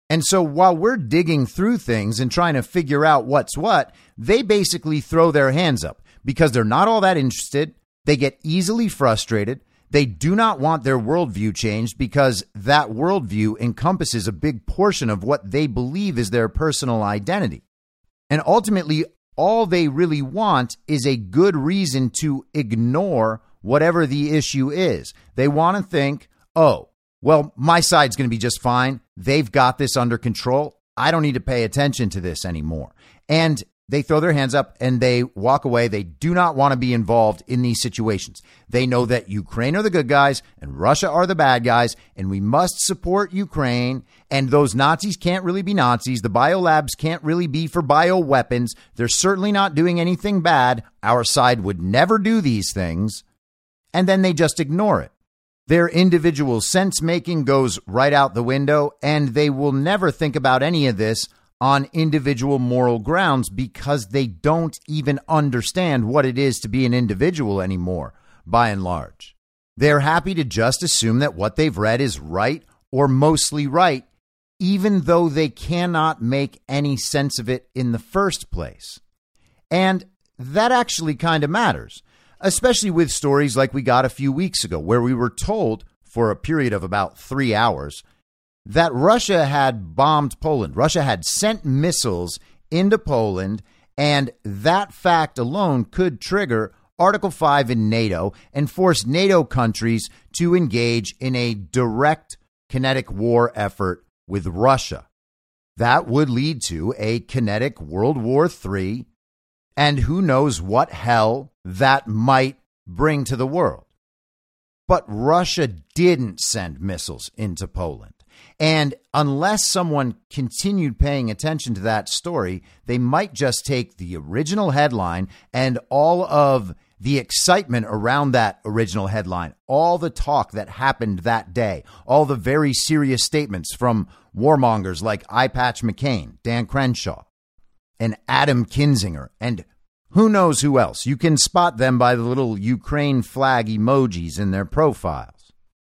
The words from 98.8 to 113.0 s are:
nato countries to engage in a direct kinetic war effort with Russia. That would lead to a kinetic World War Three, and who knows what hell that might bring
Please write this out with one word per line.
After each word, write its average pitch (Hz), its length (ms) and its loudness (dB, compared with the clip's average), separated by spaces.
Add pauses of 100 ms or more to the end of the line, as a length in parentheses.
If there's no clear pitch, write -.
nato 175 400 2
countries 113 640 -2 (240)
to 170 200 0
engage 117 680 0
in 127 120 -2
a 120 200 -2
direct 120 840 -2 (300)
kinetic 131 420 -2
war 117 460 2
effort 98 480 -4 (240)
with 92 200 -6
Russia. 117 600 0 (720)
That 139 300 2
would 139 220 0
lead 131 360 -2
to 85 320 -4
a 110 240 -4
kinetic 113 580 -4
World 98 380 -2
War 135 320 0
Three, 98 560 -6 (720)
and 143 220 2
who 147 220 0
knows 135 400 2
what 110 300 0
hell 117 640 0 (100)
that 131 440 2
might 131 500 2 (280)
bring 139 380 0